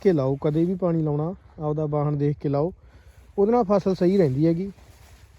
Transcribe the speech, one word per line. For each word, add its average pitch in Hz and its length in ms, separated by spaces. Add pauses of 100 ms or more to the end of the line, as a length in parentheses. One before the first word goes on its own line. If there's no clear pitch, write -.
ਕੇ 196 120
ਲਾਓ, 139 240
ਕਦੇ 156 280
ਵੀ 185 120
ਪਾਣੀ 165 260
ਲਾਉਣਾ 151 320 (240)
ਆਪਦਾ 151 300
ਵਾਹਣ 147 280
ਦੇਖ 143 220
ਕੇ 151 100
ਲਾਓ, 143 240 (640)
ਉਹਦੇ 202 140
ਨਾਲ 240 140
ਫਸਲ 196 280
ਸਹੀ 185 240
ਰਹਿੰਦੀ 147 280
ਹੈਗੀ। 175 240 (680)